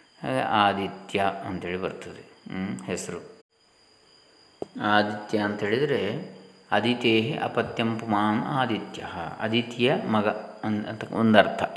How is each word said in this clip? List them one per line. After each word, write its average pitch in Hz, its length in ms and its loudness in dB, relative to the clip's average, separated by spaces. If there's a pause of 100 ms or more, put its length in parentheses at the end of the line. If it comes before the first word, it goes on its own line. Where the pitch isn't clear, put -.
(240)
ಹಾಗೆ 131 160 -2
ಆದಿತ್ಯ 98 920 2 (140)
ಅಂತೇಳಿ 92 360 -6
ಬರ್ತದೆ, - 720 -10
ಹ್ಮ್, 95 260 -6
ಹೆಸರು. - 640 -8 (1400)
ಆದಿತ್ಯ 107 560 2
ಅಂತೇಳಿದರೆ 107 960 0 (400)
ಅದಿತೇಹಿ 113 640 2
ಅಪತ್ಯಂ 113 600 -2
ಪುಮಾನ್ 107 460 2
ಆದಿತ್ಯ, 117 600 -2 (360)
ಅದಿತಿಯ 117 560 0 (160)
ಮಗ 107 160 4 (360)
ಅನ್-, 107 220 -2
ಅಂತ - 280 -8
ಒಂದರ್ಥ. 107 500 6 (140)